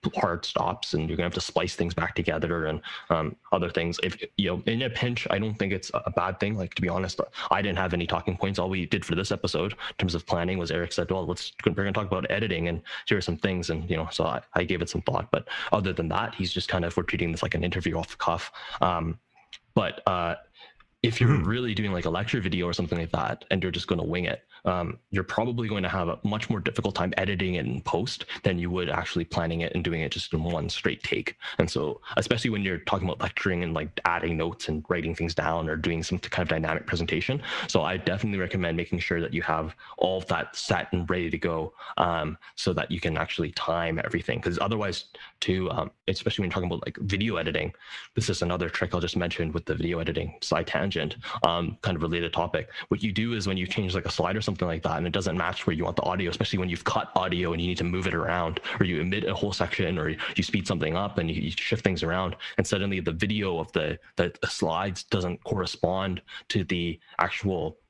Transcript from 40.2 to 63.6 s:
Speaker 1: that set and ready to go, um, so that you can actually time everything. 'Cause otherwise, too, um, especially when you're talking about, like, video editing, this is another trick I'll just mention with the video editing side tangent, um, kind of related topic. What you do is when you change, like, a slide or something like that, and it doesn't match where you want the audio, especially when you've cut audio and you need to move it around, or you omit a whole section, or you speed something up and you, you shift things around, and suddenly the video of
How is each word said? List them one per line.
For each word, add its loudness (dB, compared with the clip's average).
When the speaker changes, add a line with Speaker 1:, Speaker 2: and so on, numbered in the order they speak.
Speaker 1:
that -2
set 0
and 0
ready 0
to -2
go, -2
um, 2
so 2
that 0
you -2
can 0
actually 0
time 0
everything. 0
'Cause 0
otherwise, 0
too, 2
um, -2
especially 0
when 0
you're -4
talking 0
about, -2
like, -8
video 0
editing, 0
this 0
is 2
another 2
trick -2
I'll 2
just -2
mention 0
with -2
the 0
video 0
editing -2
side 0
tangent, 0
um, 2
kind 2
of 0
related 0
topic. -2
What 0
you 0
do 0
is -2
when 2
you -2
change, 0
like, 0
a -2
slide 0
or 0
something 0
like -2
that, 0
and 0
it -2
doesn't 0
match 0
where 2
you 0
want -2
the 2
audio, 0
especially 0
when 0
you've -4
cut 0
audio 2
and 0
you 2
need 0
to 0
move 0
it 0
around, 0
or 6
you 0
omit 0
a 2
whole 0
section, 0
or 0
you -2
speed 0
something 0
up 0
and 0
you, -2
you -2
shift -2
things 4
around, 0
and 4
suddenly 0
the 0
video 2
of -4